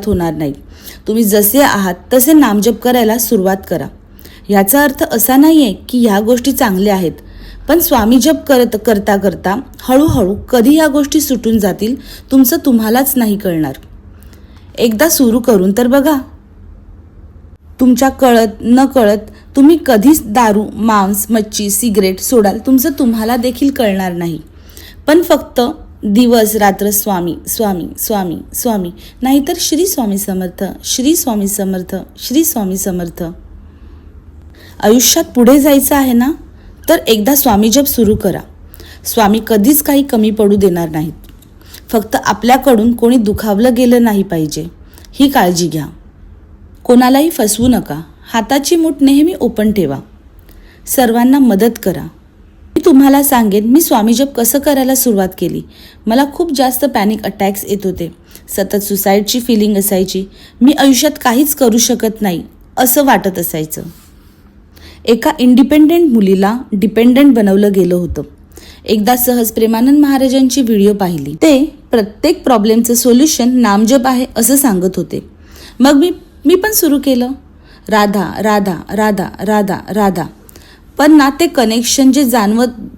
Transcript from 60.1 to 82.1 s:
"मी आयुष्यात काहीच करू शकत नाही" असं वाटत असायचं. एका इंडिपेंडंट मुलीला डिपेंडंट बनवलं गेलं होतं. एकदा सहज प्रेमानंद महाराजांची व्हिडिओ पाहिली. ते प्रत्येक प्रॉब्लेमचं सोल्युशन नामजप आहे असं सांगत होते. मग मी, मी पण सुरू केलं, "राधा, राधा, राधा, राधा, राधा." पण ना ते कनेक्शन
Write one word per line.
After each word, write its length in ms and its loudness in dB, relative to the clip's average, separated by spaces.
"मी 120 4
आयुष्यात 380 2
काहीच 340 0
करू 240 2
शकत 440 -2
नाही" 200 -4
असं 260 2
वाटत 340 -2
असायचं. 440 -8
एका 340 0
इंडिपेंडंट 720 4
मुलीला 480 0
डिपेंडंट 640 2
बनवलं 380 2
गेलं 220 0
होतं. 280 -4
एकदा 320 0
सहज 340 0
प्रेमानंद 480 2
महाराजांची 640 2
व्हिडिओ 320 2
पाहिली. 400 -4
ते 400 2
प्रत्येक 540 -2
प्रॉब्लेमचं 500 2
सोल्युशन 640 2
नामजप 480 2
आहे 200 -2
असं 200 0
सांगत 400 -2
होते. 320 -8
मग 120 4
मी, 180 2
मी 100 2
पण 180 0
सुरू 320 0
केलं, 240 0
"राधा, 500 0
राधा, 380 -2
राधा, 340 -2
राधा, 340 -2
राधा." 300 -2
पण 140 4
ना 180 6
ते 60 2
कनेक्शन 640 0